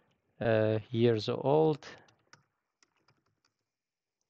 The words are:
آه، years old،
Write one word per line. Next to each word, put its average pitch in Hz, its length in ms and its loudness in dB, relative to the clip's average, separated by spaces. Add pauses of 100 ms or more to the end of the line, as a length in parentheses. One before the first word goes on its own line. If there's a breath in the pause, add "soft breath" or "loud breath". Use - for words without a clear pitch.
(420 soft breath)
آه، 110 360 2
years 113 500 0
old، 147 560 0 (2500)